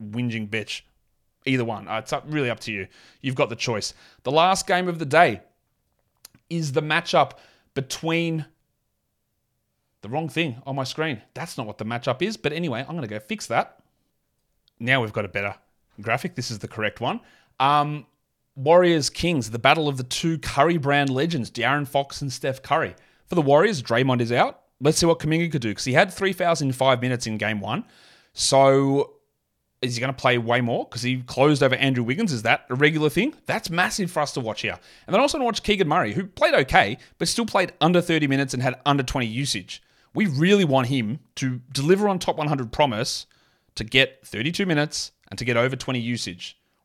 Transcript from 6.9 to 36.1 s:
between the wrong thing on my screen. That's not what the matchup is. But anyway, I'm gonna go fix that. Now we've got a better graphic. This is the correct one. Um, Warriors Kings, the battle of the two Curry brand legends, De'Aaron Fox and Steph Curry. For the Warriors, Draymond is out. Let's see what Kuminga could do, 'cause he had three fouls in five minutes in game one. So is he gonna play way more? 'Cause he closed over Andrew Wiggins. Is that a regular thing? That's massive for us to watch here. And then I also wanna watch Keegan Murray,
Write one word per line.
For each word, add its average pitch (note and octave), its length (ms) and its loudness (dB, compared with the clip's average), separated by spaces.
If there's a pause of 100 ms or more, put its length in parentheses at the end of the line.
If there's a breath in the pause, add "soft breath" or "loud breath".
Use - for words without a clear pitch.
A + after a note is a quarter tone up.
between E3 720 -2 (1600)
the G2+ 80 -14
wrong D#3 180 -4
thing D3+ 380 -4
on C#3 100 -8
my C#3 80 -4
screen. D3+ 380 -6 (140)
That's D3+ 220 -12
not B2 80 -6
what G#2 120 -12
the G#2+ 80 -8
matchup A#2+ 360 -4
is. G#3 140 -4
But D3 160 -2
anyway, D3+ 300 -4
I'm D#3+ 140 -10
gonna C#3+ 120 -6
go G#2 120 -8
fix - 280 -10
that. - 320 -4 (1000)
Now B2+ 220 0
we've A2 140 -4
got A2 100 -2
a G2 60 -8
better G2+ 260 -6 (460)
graphic. A#2 340 -4
This A#2+ 160 -6
is G#2+ 80 -10
the G#2+ 80 -10
correct G#2+ 320 -6
one. F3+ 220 -4 (400 soft breath)
Um, D3 440 2 (520)
Warriors E3 520 6
Kings, D3+ 400 -2
the A2+ 100 -6
battle D3 280 4
of C#3 80 0
the B2+ 80 -6
two E3 360 -4
Curry D#3+ 380 2
brand C#3+ 320 2
legends, C3+ 400 -2
De'Aaron C3 380 0
Fox C#3 340 -4
and C#3 120 -6
Steph C3 280 -6
Curry. C#3 320 -2 (340 soft breath)
For - 80 -4
the E3+ 60 4
Warriors, D3 400 6
Draymond B2 380 2
is A#2 140 -2
out. G3+ 300 0 (180)
Let's D3+ 160 2
see E3+ 80 2
what E3+ 140 2
Kuminga D#3+ 300 -2
could D3 120 -4
do, A2 120 -2
'cause - 120 -8
he B2+ 80 -2
had F#3 180 4
three F#3+ 220 -2
fouls E3+ 280 -2
in C3+ 120 0
five C3 280 2
minutes B2+ 240 -2
in A2 120 -6
game G#2 240 -4
one. A#2+ 240 -6 (480 soft breath)
So C#3 800 4 (680)
is A#2+ 160 -4
he A#2 60 -6
gonna C3 100 -2
play B2+ 280 2
way A#2+ 200 0
more? B2+ 300 -2
'Cause A#2 140 -10
he B2+ 180 -2
closed C3+ 400 4
over C3 140 4
Andrew B2+ 280 2
Wiggins. D#3 300 -2
Is A2+ 80 -2
that A2+ 300 -4
a - 20 -6
regular D3+ 380 2
thing? A#3+ 240 -2 (100)
That's F#3 240 -6
massive F3+ 400 -2
for D#3 120 -2
us C#3+ 120 -2
to - 60 -6
watch A2 220 -6
here. F#2+ 180 -6 (260 soft breath)
And - 80 -8
then G3+ 60 6
I - 20 4
also C#4+ 160 0
wanna C4 80 0
watch A#3 160 -2
Keegan F#3+ 260 2
Murray, C#3+ 260 0